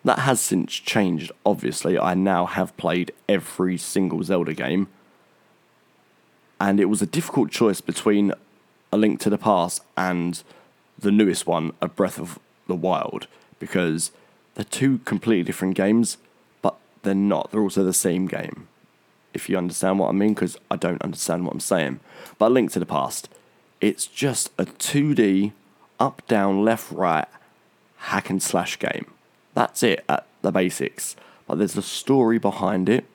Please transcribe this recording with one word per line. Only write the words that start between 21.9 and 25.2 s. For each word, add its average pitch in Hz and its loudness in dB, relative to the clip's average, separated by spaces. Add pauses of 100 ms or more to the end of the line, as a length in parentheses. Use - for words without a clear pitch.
But 107 4
A 120 6
Link 120 4
to - -2
the 87 -4
Past, 67 -4 (520)
it's - 0
just - -4
a 110 0
two 147 0
D, 101 4 (480)